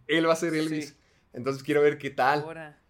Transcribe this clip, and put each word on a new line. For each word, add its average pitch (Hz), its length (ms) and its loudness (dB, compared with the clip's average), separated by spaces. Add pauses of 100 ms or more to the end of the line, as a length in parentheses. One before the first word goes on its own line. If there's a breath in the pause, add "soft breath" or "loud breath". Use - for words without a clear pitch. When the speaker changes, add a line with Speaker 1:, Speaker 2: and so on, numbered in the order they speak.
Speaker 1:
él 160 200 2
va 165 60 6
a - 20 -2
ser 165 200 -2
Elvis. 156 340 -4
Speaker 2:
Sí. - 60 -20 (380)
Speaker 1:
Entonces 131 280 -6
quiero 147 220 0
ver 147 160 4
qué 139 100 -8
tal. 139 320 2
Speaker 2:
Ahora. 156 380 -14 (100)